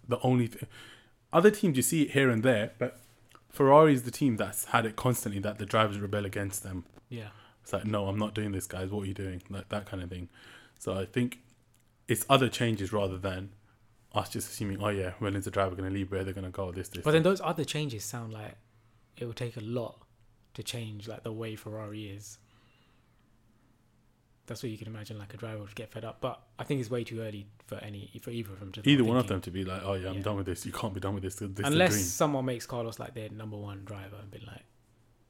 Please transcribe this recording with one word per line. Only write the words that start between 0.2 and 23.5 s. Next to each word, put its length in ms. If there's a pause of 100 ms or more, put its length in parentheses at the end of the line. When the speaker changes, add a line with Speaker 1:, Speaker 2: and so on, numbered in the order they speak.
Speaker 1:
only 280
th-, 160 (680)
other 180
teams 280
you 40
see 200
it 100
here 180
and 140
there, 340
but 220 (500)
Ferrari 440
is 100
the 80
team 240
that's 300
had 200
it 120
constantly, 420
that 200
the 60
drivers 320
rebel 280
against 360
them. 220 (240)
Speaker 2:
Yeah. 220 (320)
Speaker 1:
It's 100
like, 140
"No, 240
I'm 100
not 160
doing 160
this, 160
guys. 240
What 120
are 20
you 80
doing?" 360
Like, 200
that 160
kind 180
of 60
thing. 180 (500)
So 160
I 120
think 340 (680)
it's 200
other 200
changes 420
rather 260
than 360 (600)
us 160
just 220
assuming, 320
"Oh 60
yeah, 300
when 180
is 80
the 60
driver 220
gonna 160
leave? 220
Where 140
they're 80
gonna 160
go?" 240
This, 160
this, 160
Speaker 2:
But 60
then 120
Speaker 1:
this. 160
Speaker 2:
those 80
other 160
changes 400
sound 300
like 240 (580)
it 100
would 120
take 180
a 60
lot 400 (540)
to 60
change, 460
like, 160
the 80
way 240
Ferrari 540
is. 280 (2000)